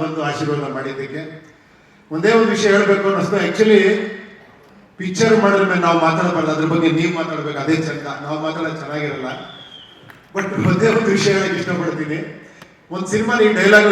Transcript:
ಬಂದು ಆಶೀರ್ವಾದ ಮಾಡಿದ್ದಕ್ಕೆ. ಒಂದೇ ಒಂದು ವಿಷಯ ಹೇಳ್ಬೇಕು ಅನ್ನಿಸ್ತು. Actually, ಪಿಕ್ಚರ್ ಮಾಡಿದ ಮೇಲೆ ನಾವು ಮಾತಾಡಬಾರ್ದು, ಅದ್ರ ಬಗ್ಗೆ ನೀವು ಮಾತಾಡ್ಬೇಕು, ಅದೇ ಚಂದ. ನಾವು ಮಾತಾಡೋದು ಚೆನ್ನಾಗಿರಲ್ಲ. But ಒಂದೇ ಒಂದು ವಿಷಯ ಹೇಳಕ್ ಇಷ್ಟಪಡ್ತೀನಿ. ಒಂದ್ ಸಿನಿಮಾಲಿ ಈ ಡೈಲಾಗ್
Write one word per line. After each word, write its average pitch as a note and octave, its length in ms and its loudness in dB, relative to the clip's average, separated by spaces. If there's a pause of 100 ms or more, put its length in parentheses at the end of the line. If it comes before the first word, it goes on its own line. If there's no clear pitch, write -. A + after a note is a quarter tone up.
ಬಂದು D#3 200 -6
ಆಶೀರ್ವಾದ D3 540 -4
ಮಾಡಿದ್ದಕ್ಕೆ. C3+ 460 -10 (880)
ಒಂದೇ E3+ 200 0
ಒಂದು A3 240 4
ವಿಷಯ G#3 140 2
ಹೇಳ್ಬೇಕು G3 400 2
ಅನ್ನಿಸ್ತು. G3 280 0 (100)
Actually, G#3+ 340 6 (1200)
ಪಿಕ್ಚರ್ G3 420 2
ಮಾಡಿದ G3 280 4
ಮೇಲೆ F3+ 180 0
ನಾವು E3+ 180 2
ಮಾತಾಡಬಾರ್ದು, D#3+ 460 0
ಅದ್ರ D3+ 140 -2
ಬಗ್ಗೆ E3 240 2 (100)
ನೀವು E3+ 200 0
ಮಾತಾಡ್ಬೇಕು, D3 400 -6
ಅದೇ D#3 160 0
ಚಂದ. D3 320 -4 (180)
ನಾವು D3+ 200 -6
ಮಾತಾಡೋದು D#3 360 -6
ಚೆನ್ನಾಗಿರಲ್ಲ. C#3 480 -8 (1040)
But G3 120 -4 (220)
ಒಂದೇ G3+ 180 2
ಒಂದು A3 300 2
ವಿಷಯ G3+ 160 2
ಹೇಳಕ್ F#3+ 260 -2
ಇಷ್ಟಪಡ್ತೀನಿ. E3 600 -4 (720)
ಒಂದ್ F3+ 220 -6
ಸಿನಿಮಾಲಿ A3 360 2
ಈ - 40 2
ಡೈಲಾಗ್ G#3 380 6